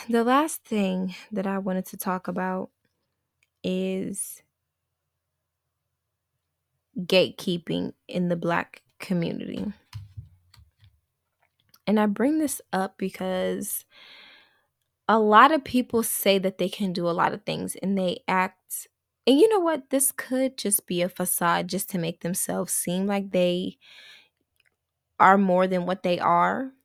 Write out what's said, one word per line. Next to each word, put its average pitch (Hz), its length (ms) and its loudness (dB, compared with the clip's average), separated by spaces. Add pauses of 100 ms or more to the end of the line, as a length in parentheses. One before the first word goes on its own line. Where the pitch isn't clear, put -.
The 233 140 2
last 277 420 0
thing 185 500 -2 (160)
that 202 160 -4
I 196 120 -4
wanted 185 280 -4
to 196 100 -14
talk 185 300 -4
about 185 420 -4 (920)
is 190 800 -6 (2500)
gatekeeping 175 920 0 (140)
in 180 200 -2
the 175 80 -2
Black 170 460 -4 (180)
community. - 720 -6 (2250)
And 214 120 2
I 214 80 4
bring 254 320 0
this 294 220 -2 (120)
up 190 240 -4
because 185 880 -6 (1300)
a 220 80 4
lot 220 320 8
of 311 140 0
people 240 380 0
say 196 340 2
that 190 200 -2
they 196 120 -2
can 190 240 -4
do 175 160 -2
a - 20 2
lot 175 220 0
of - 100 -10
things 175 320 -6
and 196 220 -4
they 185 320 -4
act, - 580 -4 (400)
and 269 100 6
you 440 120 8
know 427 100 2
what? 320 300 -2
This 269 200 0
could 262 480 -4
just - 300 -4
be 175 140 -2
a 180 80 0
facade 175 580 -2
just 180 220 -6
to 190 80 -4
make 165 240 -4
themselves 185 500 -4
seem 185 360 -2
like 196 240 -4
they 180 460 0 (1400)
are 190 180 10
more 185 300 4
than 185 180 0
what 185 180 -4
they 180 140 0
are. 185 540 2 (140)